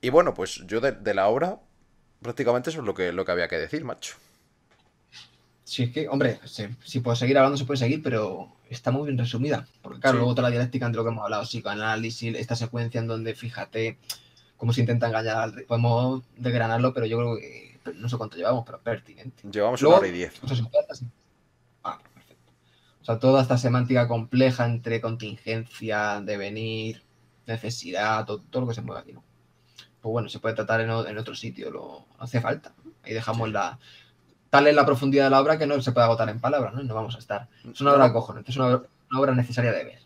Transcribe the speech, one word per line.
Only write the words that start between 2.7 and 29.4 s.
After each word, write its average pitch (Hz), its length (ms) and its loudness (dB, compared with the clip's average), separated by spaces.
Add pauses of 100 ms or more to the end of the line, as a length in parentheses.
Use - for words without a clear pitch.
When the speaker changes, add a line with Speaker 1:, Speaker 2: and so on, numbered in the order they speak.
Speaker 1:
eso 160 100 -8
es 127 40 -8
lo 101 100 -2
que, 90 180 -2
lo 92 120 -2
que 90 60 -6
había 87 160 0
que 82 120 -4
decir, 147 260 -6
macho. - 320 -12 (1500)
Speaker 2:
Sí, - 200 -4
es 123 80 -4
que, 156 160 -4
hombre, 131 360 0
se, 110 300 -12 (100)
si - 160 -6
puedo 120 160 0
seguir 123 220 4
hablando, 135 180 6
se 127 80 -4
puede 135 140 -2
seguir, 131 240 0
pero 104 500 -4 (160)
está 123 220 -6
muy 143 160 0
bien 139 100 -2
resumida. 120 500 -2 (140)
Porque, - 200 -16
claro, 131 160 4
Speaker 1:
Sí. - 20 2
Speaker 2:
luego 123 160 2
toda 123 140 2
la - 20 2
dialéctica 123 360 -2
entre 117 120 0
lo 117 60 0
que 113 60 0
hemos 110 140 -6
hablado, 107 200 -4
psicoanálisis, 110 920 -6
esta 120 200 -4
secuencia 117 440 -4
en 113 60 -4
donde, 113 280 -6
fíjate, 113 600 -8 (600)
cómo 117 160 0
se 127 80 2
intenta 120 260 2
engañar 110 320 -2
al 113 160 -2
rey. - 100 -14
Podemos 120 600 0 (120)
desgranarlo, 120 560 0
pero 120 140 -2
yo 113 120 -2
creo 117 180 0
que, - 480 -16
pero - 140 -10
no 117 100 -6
sé 123 80 -4
cuánto 110 200 -8
llevamos, 117 300 0
pero - 120 -16
es - 40 -20
pertinente. - 680 -10
Speaker 1:
Llevamos 107 300 0
Speaker 2:
Luego, 151 160 10
Speaker 1:
una - 40 10
hora 98 80 0
y 90 40 -4
diez. 87 300 -6
Speaker 2:
o 131 60 -8
sea, 135 80 -2
se 117 80 -2
puede - 160 0
hacer - 120 -6
así. - 140 -12 (800)
Ah, - 140 -8 (140)
perfecto. - 400 -20 (480)
O - 40 -20
sea, 113 140 -2
toda 131 220 6
esta 127 160 2
semántica 123 520 2
compleja 123 580 2
entre 117 340 -2
contingencia, 110 1200 -6
devenir, 110 840 -6 (440)
necesidad, 107 800 -4
to-, 101 140 -8 (100)
todo 127 120 -2
lo 123 60 -4
que 117 60 -4
se 117 80 -10
mueve - 180 -10
aquí, - 120 -20
¿no? - 100 -20 (800)